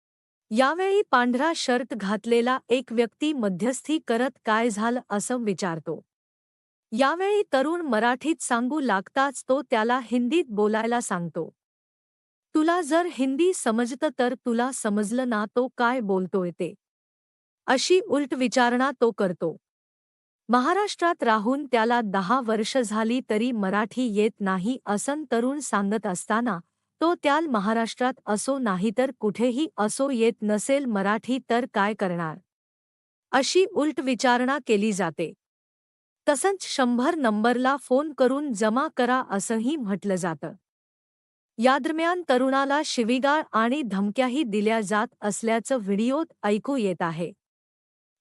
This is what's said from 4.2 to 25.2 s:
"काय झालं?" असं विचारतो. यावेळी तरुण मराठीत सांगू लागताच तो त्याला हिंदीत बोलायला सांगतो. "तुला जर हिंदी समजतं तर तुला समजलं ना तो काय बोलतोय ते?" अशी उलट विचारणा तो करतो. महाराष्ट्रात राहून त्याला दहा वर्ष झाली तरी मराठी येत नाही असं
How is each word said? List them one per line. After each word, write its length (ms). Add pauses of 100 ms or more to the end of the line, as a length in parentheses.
"काय 260
झालं?" 300 (100)
असं 340
विचारतो. 560 (920)
यावेळी 500 (100)
तरुण 280
मराठीत 640
सांगू 380
लागताच 680
तो 140
त्याला 400
हिंदीत 460
बोलायला 520
सांगतो. 480 (1040)
"तुला 260
जर 320
हिंदी 420
समजतं 540 (100)
तर 160 (120)
तुला 260
समजलं 560
ना 160 (120)
तो 100 (120)
काय 220
बोलतोय 500
ते?" 220 (920)
अशी 340
उलट 340
विचारणा 560 (100)
तो 100
करतो. 460 (920)
महाराष्ट्रात 720
राहून 440
त्याला 380
दहा 420
वर्ष 320
झाली 420 (100)
तरी 220
मराठी 640
येत 160 (100)
नाही 460
असं 360 (100)